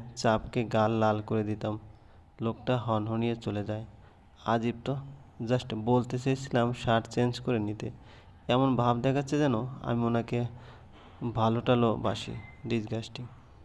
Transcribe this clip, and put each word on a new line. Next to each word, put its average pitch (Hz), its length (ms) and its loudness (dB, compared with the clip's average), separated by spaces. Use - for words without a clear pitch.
চাপকে 113 480 0
গাল 110 260 2
লাল 110 300 2
করে 110 240 -2
দিতাম। 104 340 -4
লোকটা 113 360 -2
হনহনিয়ে 113 600 0
চলে 104 280 -4
যায়। 107 200 -6
আজীব 113 280 2
তো, 135 120 -2
just 120 340 0
বলতে 123 420 2
চেয়েছিলাম 131 540 2
শার্ট 113 340 2
চেঞ্জ 123 340 0
করে 123 180 0
নিতে, 107 320 -4
এমন 127 280 4
ভাব 120 220 4
দেখাচ্ছে 139 400 0
যেন 127 280 2
আমি 120 220 0
ওনাকে 117 400 0
ভালো 113 260 2
টালো 117 360 4
বাসি। 107 360 -4
ডিসগাস্টিং। 113 600 -6